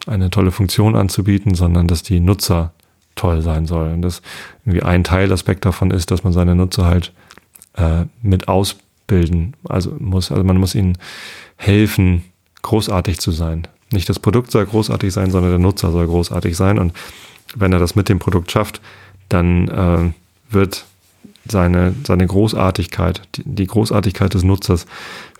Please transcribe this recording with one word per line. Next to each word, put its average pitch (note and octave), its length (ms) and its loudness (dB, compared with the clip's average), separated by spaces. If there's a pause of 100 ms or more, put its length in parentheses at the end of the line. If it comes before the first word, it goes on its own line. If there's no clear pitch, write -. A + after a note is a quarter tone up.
eine F#2+ 220 0
tolle F#2 240 2
Funktion G#2 420 2
anzubieten, G2 600 0
sondern F2 340 2
dass E2+ 140 0
die F2+ 180 0
Nutzer F2 540 0 (400)
toll E2+ 260 0
sein D#2+ 260 0
sollen. D#2+ 280 -2
Und E2+ 80 -2
dass F2+ 180 -4 (460)
irgendwie F2+ 160 2
ein F2 220 2
Teilaspekt F#2+ 600 0
davon F#2 260 0
ist, F2+ 200 -2
dass F2+ 120 0
man F2+ 120 2
seine F2 200 4
Nutzer F2+ 300 2
halt, F2 300 0 (640)
äh, E2 280 0 (160)
mit G2 260 0
ausbilden, F#2 1160 -2
also - 340 -4
muss, F#2 320 -2
also F#2+ 140 0
man F#2 140 4
muss F#2 160 0
ihnen F#2 240 0 (580)
helfen, G2 680 2 (360)
großartig G2 600 -2
zu - 120 -2
sein. E2 340 -4 (240)
Nicht F#2+ 200 -2
das E2+ 80 0
Produkt - 320 0
soll G#2 160 2
großartig G#2+ 480 -2
sein, F#2+ 160 0
sondern F2+ 220 2
der F2+ 80 2
Nutzer F#2 320 2
soll E2+ 140 2
großartig E2+ 520 -2
sein. G2 200 2
Und F2 140 0 (640)
wenn G2 180 0
er F2+ 60 2
das F2 160 0
mit G2+ 160 0
dem F#2 80 -4
Produkt F2 320 -2
schafft, - 320 -4 (480)
dann, F2 380 2
äh, E2+ 440 0 (380)
wird G2 340 0 (640)
seine, F2+ 440 2 (100)
seine F#2 220 2
Großartigkeit, F#2 960 0 (120)
die, - 100 -12
die G2+ 220 -4
Großartigkeit G2+ 680 0
des F#2 80 2
Nutzers F#2 440 0 (540)